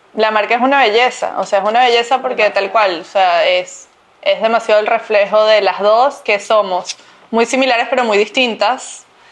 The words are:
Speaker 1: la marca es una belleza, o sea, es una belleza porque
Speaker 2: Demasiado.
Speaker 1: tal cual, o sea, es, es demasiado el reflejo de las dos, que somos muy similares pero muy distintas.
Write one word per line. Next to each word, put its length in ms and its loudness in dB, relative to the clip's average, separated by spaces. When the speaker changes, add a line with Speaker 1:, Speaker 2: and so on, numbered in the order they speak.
Speaker 1:
la 160 0
marca 260 0
es 40 -4
una 220 2
belleza, 560 0
o 80 -4
sea, 140 0
es 80 -4
una 160 2
belleza 360 0
porque 240 -2
Speaker 2:
Demasiado. 220 0
Speaker 1:
tal 60 -8
cual, 280 0
o 40 -16
sea, 420 0
es, 420 -4
es 200 0
demasiado 380 2
el 60 -4
reflejo 600 0
de 160 4
las 180 -2
dos, 360 2
que 240 -2
somos 560 -2
muy 160 0
similares 420 0
pero 160 -2
muy 140 0
distintas. 880 -2